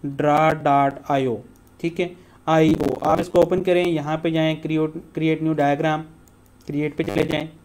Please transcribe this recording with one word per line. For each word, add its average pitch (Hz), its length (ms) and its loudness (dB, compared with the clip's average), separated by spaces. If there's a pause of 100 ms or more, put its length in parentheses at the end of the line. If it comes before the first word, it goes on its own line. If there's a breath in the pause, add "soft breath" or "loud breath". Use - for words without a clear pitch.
ड्रा 147 520 2
डॉट 139 520 2
आई 139 180 0
ओ, 117 120 -2 (420)
ठीक 165 200 -6
है, 180 100 -2 (380 loud breath)
आई 160 280 4
ओ। - 260 -2
आप 156 180 2
इसको 175 220 2
ओपन 180 200 2
करें, 180 240 2
यहाँ 156 320 -2
पे 165 140 -2
जाएँ, 160 260 0
क्रिएट, 156 360 -2 (220)
क्रिएट 160 280 0
न्यू 156 120 0
डायग्राम, 151 460 0 (680)
क्रिएट 147 300 -4
पे 160 60 -2
चले - 220 -2
जाएँ। - 240 -4 (160)